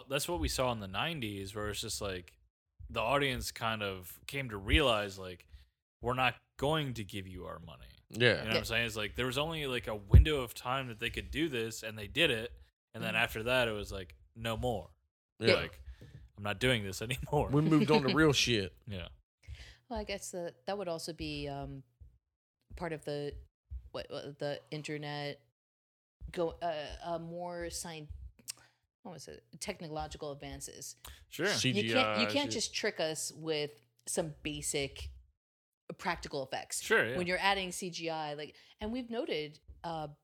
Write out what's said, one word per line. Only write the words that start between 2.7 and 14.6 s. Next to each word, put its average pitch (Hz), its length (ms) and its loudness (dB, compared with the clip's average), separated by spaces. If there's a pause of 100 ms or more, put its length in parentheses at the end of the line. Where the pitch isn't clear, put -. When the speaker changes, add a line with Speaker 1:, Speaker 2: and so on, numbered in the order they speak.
Speaker 1:
the 113 120 -4
audience 123 520 2
kind 110 300 -2
of 95 440 -6
came 135 220 -6
to 107 80 -6
realize, 104 640 4
like, 92 280 -10 (540)
we're 120 140 0
not 127 200 2 (220)
going 143 380 0
to 110 100 -6
give 95 240 -8
you 90 160 -10
our 85 140 -8
money. 82 260 -16 (260)
Speaker 2:
Yeah. 117 180 6
Speaker 1:
You 101 80 8
know - 80 2
what 110 80 0
Speaker 3:
Yeah. 113 60 4
Speaker 1:
I'm 110 60 0
saying? 113 220 2
It's 110 100 -4
like 104 200 -2
there 123 100 0
was 127 120 0
only, 156 280 -2
like, 123 200 -2
a 113 100 -2
window 117 460 10
of 113 120 -6
time 127 340 -2
that 110 100 -10
they 117 120 -2
could 104 200 -6
do 156 200 0
this, 113 320 -2
and 110 160 -8
they 104 80 -6
did 143 240 4
it. 113 220 0 (420)
And 113 100 -6
then 110 100 0
Speaker 3:
Mm-hmm. 113 100 4
Speaker 1:
after 113 200 -2
that, 123 240 4
it 110 40 0
was 101 200 -4
like, 95 220 -8 (220)
no 113 200 -2
more. 113 320 0 (500)